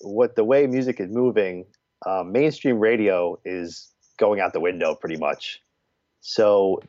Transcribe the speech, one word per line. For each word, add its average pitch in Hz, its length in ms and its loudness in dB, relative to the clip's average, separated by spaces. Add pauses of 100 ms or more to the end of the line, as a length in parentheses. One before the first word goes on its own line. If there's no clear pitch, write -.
with 117 340 0
the 113 80 2
way 135 240 4
music 127 320 -2
is 92 100 -6
moving, 101 560 0 (400)
uh, 95 180 -2
mainstream 127 560 0
radio 101 640 0
is 87 440 -10 (300)
going 104 240 2
out 87 100 0
the 85 80 -4
window 85 340 -2
pretty 80 220 -8
much. 73 460 -6 (580)
So 101 680 2